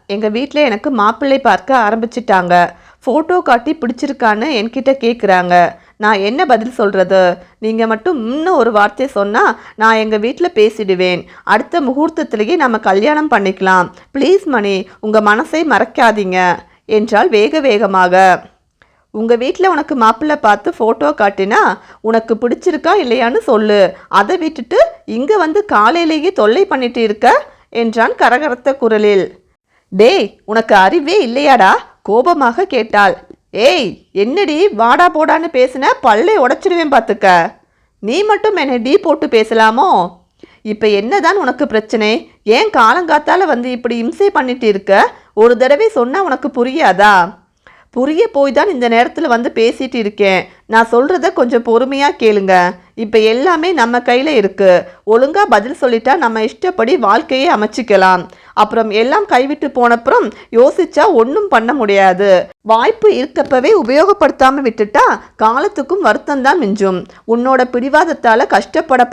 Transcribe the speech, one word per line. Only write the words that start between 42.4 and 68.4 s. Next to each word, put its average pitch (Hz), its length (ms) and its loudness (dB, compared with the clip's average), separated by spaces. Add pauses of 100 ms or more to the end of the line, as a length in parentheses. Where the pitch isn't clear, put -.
ஏன் 415 220 0
காலங்காத்தால 311 760 2
வந்து 240 240 -6
இப்படி 240 260 -6
இம்சை 403 340 0
பண்ணிட்டு 247 300 -2
இருக்க? 196 360 2 (300)
ஒரு 233 240 4
தடவை 285 400 2
சொன்னா 269 320 -2
உனக்கு 285 280 -4
புரியாதா?" 220 580 2 (800)
"புரிய 302 280 0 (120)
போய் 277 220 0
தான் 320 160 2
இந்த 240 160 -2
நேரத்துல 240 380 0
வந்து 240 280 0
பேசிட்டு 247 460 -2
இருக்கேன். 196 400 -2 (240)
நான் 226 260 0
சொல்றத 294 420 0
கொஞ்சம் 240 360 -2
பொறுமையா 269 400 0 (100)
கேளுங்க. 202 340 2 (420)
இப்ப 220 240 -2
எல்லாமே 302 520 0
நம்ம 247 260 0
கையில 247 320 -2 (120)
இருக்கு. 190 300 2 (400)
ஒழுங்கா 277 380 2
பதில் 233 320 0
சொல்லிட்டா 254 340 0
நம்ம 226 280 -2
இஷ்டப்படி 254 540 -4
வாழ்க்கையை 262 580 0
அமைச்சிக்கலாம். 202 680 0 (300)
அப்புறம் 220 360 -2 (120)
எல்லாம் 311 240 -2
கைவிட்டு 285 420 -2
போனப்புறம் 247 580 0 (260)
யோசிச்சா 294 520 2 (100)
ஒண்ணும் 277 400 0
பண்ண 233 200 0
முடியாது. 196 580 2 (300)
வாய்ப்பு 262 480 0 (100)
இருக்கப்பவே 277 520 -2 (100)
உபயோகப்படுத்தாம 277 840 2
விட்டுட்டா 214 380 0 (300)
காலத்துக்கும் 302 720 -2
வருத்தம் 285 400 -2
தான் 359 140 2
மிஞ்சும். 196 380 -2 (280)
உன்னோட 254 340 0 (100)
பிடிவாதத்தால 262 760 0